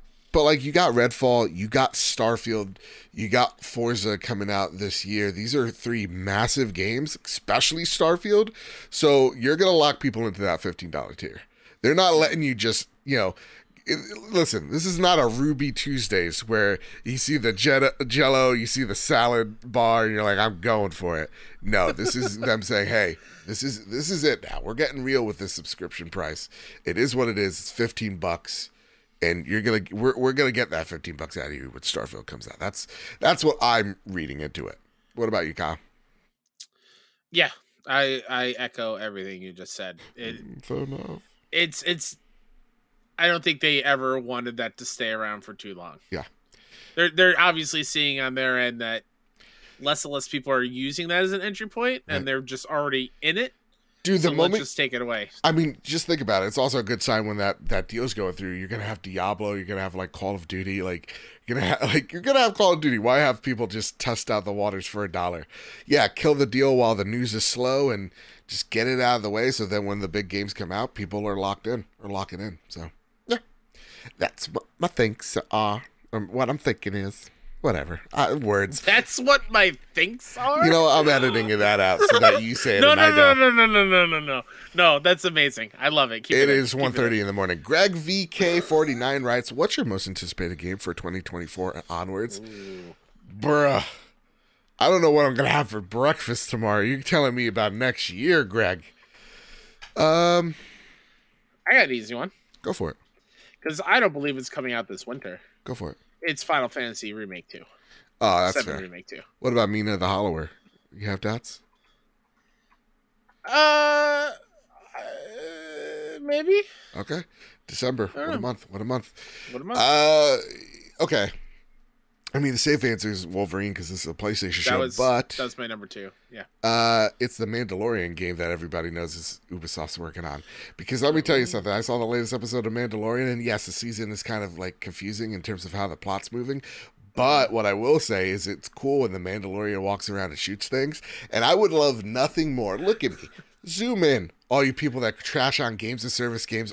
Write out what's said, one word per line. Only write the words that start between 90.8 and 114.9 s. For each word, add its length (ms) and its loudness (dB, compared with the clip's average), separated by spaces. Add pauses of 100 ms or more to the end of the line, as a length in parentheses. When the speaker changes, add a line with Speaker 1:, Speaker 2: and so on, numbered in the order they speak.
Speaker 1:
twenty 260 -8
twenty-four 560 -8
and 120 -12
onwards?" 520 -6
Speaker 2:
Ooh. 540 -16 (440)
Speaker 1:
Bruh. 460 2 (960)
I 80 6
don't 140 6
know 80 6
what 160 6
I'm 80 2
gonna 160 2
have 180 2
for 140 -6
breakfast 680 -2
tomorrow. 300 2
You're 220 0
telling 340 2
me 100 0
about 280 0
next 360 -2
year, 340 2
Greg. 380 0 (1120)
Um, 580 4 (1160)
Speaker 2:
I 40 6
got 100 8
an 80 -2
easy 220 -6
one. 180 -6 (300)
Speaker 1:
Go 100 -4
for 180 -4
it. 60 -12 (640)
Speaker 2:
'Cause 240 -6
I 140 4
don't 140 2
believe 240 -4
it's 100 -10
coming 240 -6
out 160 -4
this 180 -14
winter. 320 -12 (260)
Speaker 1:
Go 100 -8
for 160 -10
it. 80 -18 (240)
Speaker 2:
It's 200 -6
Final 280 0
Fantasy 420 -8
Remake 360 -12
two. 160 -18 (580)
Speaker 1:
Oh, 180 4
that's 140 2
Speaker 2:
Seven 200 -2
Speaker 1:
fair. 80 -8
Speaker 2:
Remake 240 -16
two. 140 -16 (200)
Speaker 1:
What 120 -2
about 160 2
Mina 300 -2
the 100 0
Hollower? 420 0 (440)
You 140 -10
have 120 -4
doubts? 400 -6 (1800)
Speaker 2:
Uh, 840 4 (640)